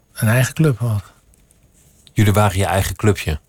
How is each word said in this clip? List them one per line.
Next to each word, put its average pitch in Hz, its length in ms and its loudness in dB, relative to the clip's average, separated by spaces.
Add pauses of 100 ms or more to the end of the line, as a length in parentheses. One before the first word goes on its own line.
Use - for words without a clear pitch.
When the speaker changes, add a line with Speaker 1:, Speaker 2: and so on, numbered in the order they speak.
(140)
Speaker 1:
een 110 140 -2
eigen 123 260 0
club 151 240 0
had. 113 240 -2 (1080)
Speaker 2:
Jullie 104 200 2
waren 98 260 2
je 98 80 0
eigen 90 300 -2
clubje? 92 520 -2